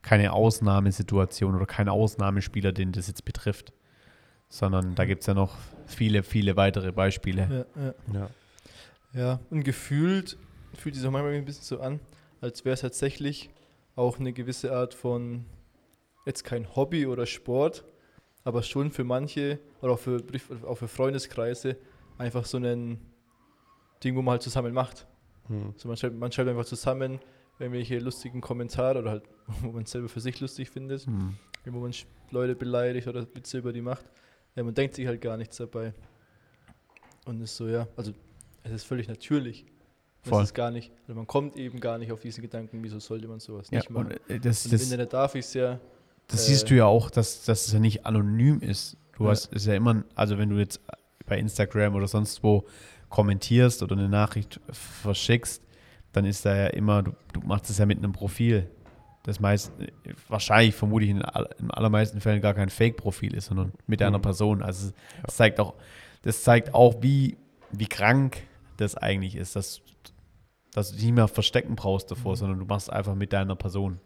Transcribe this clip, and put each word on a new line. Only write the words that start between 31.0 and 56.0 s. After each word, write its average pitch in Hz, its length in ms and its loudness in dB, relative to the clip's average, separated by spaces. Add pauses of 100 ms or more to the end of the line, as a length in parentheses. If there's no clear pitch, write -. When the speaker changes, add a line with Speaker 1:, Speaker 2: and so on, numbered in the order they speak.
Speaker 1:
Hm. 98 300 -4 (300)
Speaker 2:
wo 123 140 -10
man 120 120 -8
sch-, - 120 -14 (280)
Leute 127 240 -2
beleidigt 123 520 -2
oder 120 140 -8 (120)
Witze 127 240 -12
über 120 140 -6
die 117 80 -8
macht. 123 240 -8 (520)
Ja, 120 80 -6
man 117 100 -6
denkt 135 220 -2
sich 127 100 -6
halt 120 160 -6
gar 113 160 -6
nichts 113 180 -12
dabei. 113 380 -10 (1300)
Und 117 160 -10
ist 113 160 -12
so, 117 120 -8
ja, 113 280 -2
also 107 160 -10 (500)
es 110 100 -12
ist 110 120 -10
völlig 117 240 -6
natürlich. 120 560 -4 (600)
Und 127 60 -10
Speaker 1:
Voll. 104 120 4
Speaker 2:
es 101 80 2
ist - 40 -20
gar 120 160 -2
nicht, 117 220 -12 (100)
also 117 120 -16
man 113 120 -10
kommt 139 300 -2
eben 127 240 -10
gar 117 180 -4
nicht 113 140 -10
auf 110 80 -10
diesen 117 220 -14
Gedanken, 113 400 -12
wieso 107 160 -10
sollte 110 300 -10
man 110 120 -14
sowas 101 300 -16
Speaker 1:
Ja, 117 80 0
Speaker 2:
nicht - 120 -4
machen. 113 180 -4
Speaker 1:
und, - 220 -14
äh, 117 100 -4
das, 117 240 0
Speaker 2:
Und 120 80 0
Speaker 1:
das 107 100 6
Speaker 2:
im 127 40 -2
Internet 123 260 -4
darf 135 240 0
ich's - 180 -10
ja. 123 240 -2 (500)
Speaker 1:
das 107 140 0
Speaker 2:
Äh, - 80 4
Speaker 1:
siehst 135 200 4
du 131 40 10
ja 113 120 10
auch, 113 240 6
dass, - 340 0
dass 110 240 2
es 107 40 2
ja 107 60 6
nicht 107 280 4
anonym 110 540 4
ist. - 360 -6 (200)
Du 107 80 0
Speaker 2:
Ja. 104 60 6
Speaker 1:
hast, - 220 0
ist 104 140 -2
ja 107 80 4
immer, 110 300 4 (100)
also 104 240 2
wenn 104 120 2
du 101 80 2
jetzt - 220 -2 (460)
bei 101 120 0
Instagram 104 560 0
oder 98 140 0
sonst 107 340 -2
wo 104 220 6 (440)
kommentierst 113 760 4
oder 95 120 -2
eine 98 120 0
Nachricht 104 520 0 (120)
verschickst, - 920 -2 (500)